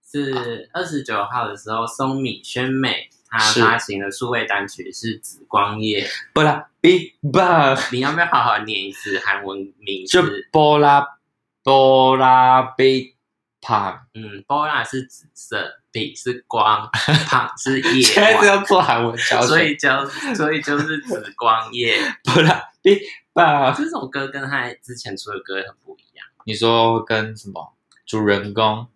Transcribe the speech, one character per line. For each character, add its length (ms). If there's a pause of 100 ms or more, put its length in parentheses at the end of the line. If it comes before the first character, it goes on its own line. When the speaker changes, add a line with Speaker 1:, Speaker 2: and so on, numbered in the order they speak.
(120)
Speaker 1:
是 600
二 100
十 200
九 200
号 240
的 80
时 160
候， 160
松 340
米 220
宣 260
美 400 (200)
她 100
Speaker 2:
是。 220
Speaker 1:
发 160
行 240
的 100
数 180
位 160
单 220
曲 240
是 300
《紫 260
光 320
夜》。 260 (280)
Speaker 2:
巴 100
拉 260 (120)
比 340 (160)
吧。 460 (140)
Speaker 1:
你 100
要 100
不 80
要 60
好 180
好 160
念 240
一 80
次 280
韩 260
文 120 (220)
名 260
字？ 160
Speaker 2:
就 60 (240)
波 280
拉， 280 (560)
波 540
拉 440
比 540 (500)
吧。 360 (120)
Speaker 1:
嗯， 320
波 220
拉 160
是 200
紫 300
色， 480 (100)
比 240
是 320
光， 420 (180)
Speaker 2:
<laughs> 200
Speaker 1:
旁 300
是 240
夜 20
晚。 180
Speaker 2:
现 220
在 160
这 20
个 200
破 200
韩 240
文 120
教 240
学。 60
Speaker 1:
所 140
以 140
就， 300 (300)
所 180
以 80
就 180
是 220
紫 340
光 380
夜。 240 (140)
Speaker 2:
<laughs> 120
不 160
然， 220 (220)
你 140 (360)
吧。 380
Speaker 1:
这 180
首 180
歌 200
跟 200
他 220 (120)
之 140
前 200
出 160
的 80
歌 160
很 280
不 140
一 200
样。 80 (200)
Speaker 2:
你 80
说 500
跟 320
什 140
么？ 240 (320)
主 200
人 280
公？ 420